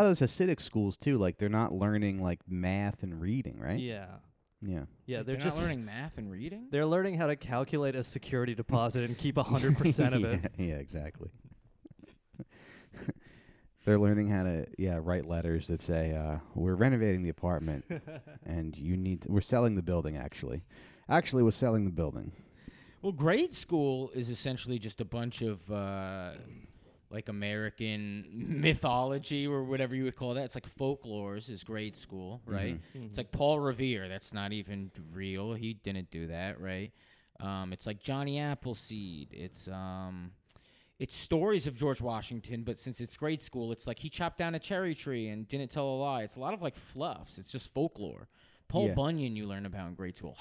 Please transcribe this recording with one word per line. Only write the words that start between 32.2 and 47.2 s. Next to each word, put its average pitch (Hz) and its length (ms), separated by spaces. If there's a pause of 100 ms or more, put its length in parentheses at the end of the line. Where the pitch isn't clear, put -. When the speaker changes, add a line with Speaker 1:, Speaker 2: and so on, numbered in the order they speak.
Speaker 3:
right? 101 300
Speaker 1:
Mm-hmm. 87 240
Speaker 2:
Mm-hmm. 117 80
Speaker 3:
It's 104 100
like 120 160
Paul 147 260
Revere. 123 480
That's 95 260
not 101 200
even 98 360 (220)
real. 95 400
He 113 220
didn't 95 380
do 82 160
that, 87 340
right? 95 320 (480)
Um, 95 320
it's - 120
like 107 140
Johnny 139 400
Appleseed. 107 920
It's, - 340
um, 92 640 (640)
it's - 160
stories 170 540
of 127 80
George 135 240
Washington, 117 640
but 113 160
since 120 220
it's - 160
grade 156 240
school, 117 320
it's - 120
like 120 140
he 160 100
chopped 170 280
down 170 180
a 160 40
cherry 185 360
tree 120 320
and 107 180
didn't 139 260
tell 139 180
a 131 80
lie. 135 260
It's 107 140
a - 20
lot 143 140
of, 208 80
like, 151 160
fluffs. - 600